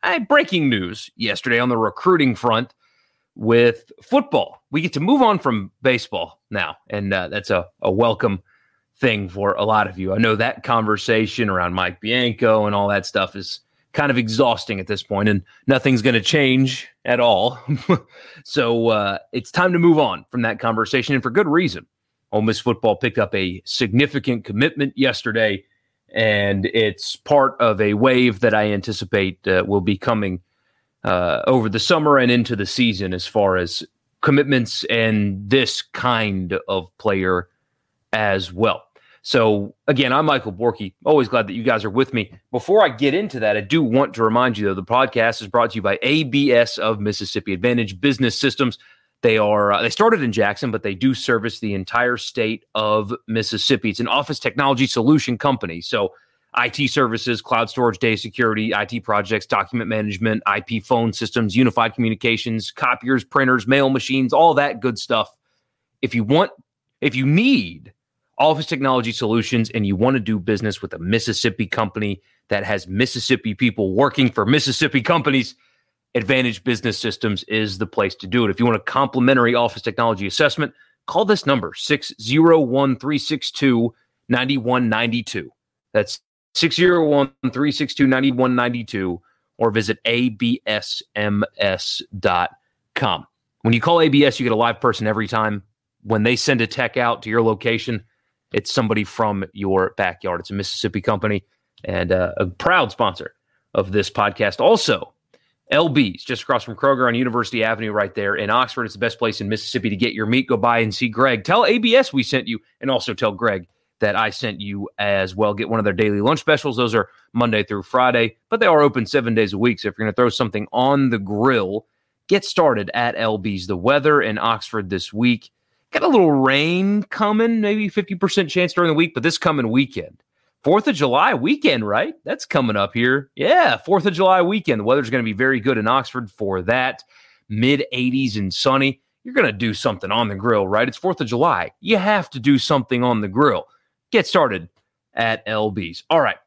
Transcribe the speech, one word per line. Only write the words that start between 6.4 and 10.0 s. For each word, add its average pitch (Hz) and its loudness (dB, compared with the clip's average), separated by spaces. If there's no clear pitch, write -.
now, 87 -4
and, 101 -4
uh, 90 -2
that's 101 -8
a, 90 0
a 92 0
welcome 107 0
thing 104 0
for 98 -2
a 101 -2
lot 107 2
of 90 -12
you. 92 -4